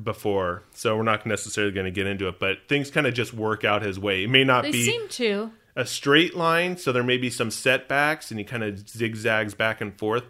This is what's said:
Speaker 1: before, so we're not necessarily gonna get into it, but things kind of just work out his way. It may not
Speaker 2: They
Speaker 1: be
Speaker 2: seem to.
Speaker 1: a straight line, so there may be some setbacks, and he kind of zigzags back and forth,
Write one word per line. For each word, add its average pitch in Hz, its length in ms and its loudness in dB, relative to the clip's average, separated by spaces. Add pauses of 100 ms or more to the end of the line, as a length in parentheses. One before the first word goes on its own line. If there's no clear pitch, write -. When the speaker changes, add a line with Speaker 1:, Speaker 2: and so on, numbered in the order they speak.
Speaker 1:
before, 98 600 0 (120)
so 110 200 0
we're 110 100 0
not 107 200 2
necessarily 104 480 0
gonna 95 180 -2
get 95 160 0
into 98 220 -2
it, 90 100 -8
but 95 300 -2
things 143 220 0
kind 151 160 0
of 120 80 0
just 117 180 -4
work 110 320 -2
out 104 160 4
his 98 180 -4
way. 95 260 0
It 110 60 -2
may 131 140 6
not 127 200 4
Speaker 2:
They 302 80 -2
Speaker 1:
be 120 120 0
Speaker 2:
seem 453 240 -2
to. 220 440 -2 (240)
Speaker 1:
a 123 100 -4
straight 151 480 2
line, 175 420 2
so 160 160 -4
there 123 100 2
may 127 160 2
be 123 120 -4
some 117 200 -4
setbacks, 139 800 0
and 110 100 -8
he 101 40 -8
kind 113 200 -6
of 101 240 -8
zigzags 110 640 -2
back 110 260 -2
and 104 180 -8
forth, 110 300 -2